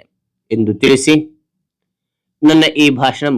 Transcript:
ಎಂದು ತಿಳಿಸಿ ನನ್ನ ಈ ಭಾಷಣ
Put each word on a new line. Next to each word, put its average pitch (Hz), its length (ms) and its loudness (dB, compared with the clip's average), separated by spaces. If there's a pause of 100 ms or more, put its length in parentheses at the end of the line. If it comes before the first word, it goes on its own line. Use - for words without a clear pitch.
(520)
ಎಂದು 110 220 -2 (100)
ತಿಳಿಸಿ 135 320 2 (1300)
ನನ್ನ 156 220 4 (200)
ಈ - 20 4 (140)
ಭಾಷಣ 135 280 -4 (100)